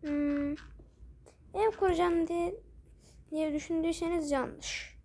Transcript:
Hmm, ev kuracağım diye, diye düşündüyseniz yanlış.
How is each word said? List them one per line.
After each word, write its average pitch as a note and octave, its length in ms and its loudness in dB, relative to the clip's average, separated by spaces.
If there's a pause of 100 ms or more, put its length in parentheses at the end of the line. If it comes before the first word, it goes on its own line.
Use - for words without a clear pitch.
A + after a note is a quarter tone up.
Hmm, C#4+ 520 0 (1000)
ev G#4+ 240 4
kuracağım E4+ 500 4
diye, E4+ 260 0 (760)
diye D#4 240 0
düşündüyseniz E4 760 0
yanlış. - 760 -4